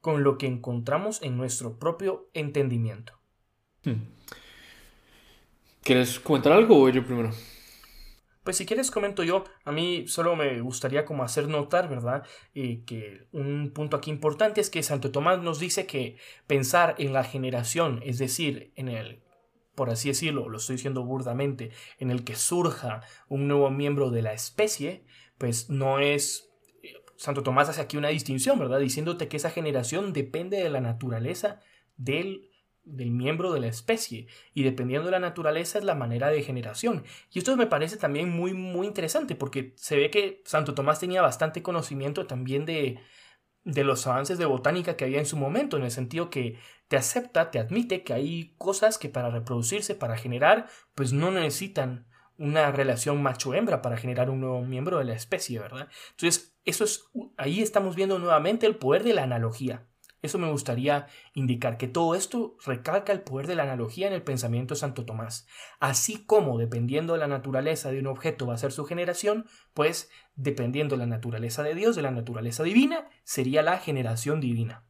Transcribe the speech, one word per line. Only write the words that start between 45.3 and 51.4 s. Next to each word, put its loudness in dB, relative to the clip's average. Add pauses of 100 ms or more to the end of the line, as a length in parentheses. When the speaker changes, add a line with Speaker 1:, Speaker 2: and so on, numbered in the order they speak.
Speaker 1:
momento, 0
en 0
el -2
sentido -4
que -6 (260)
te 2
acepta, 2
te -2
admite -2
que -4
hay -4
cosas 2
que -6
para -2
reproducirse, -2
para -4
generar, 4 (260)
pues 0
no 2
necesitan -2 (320)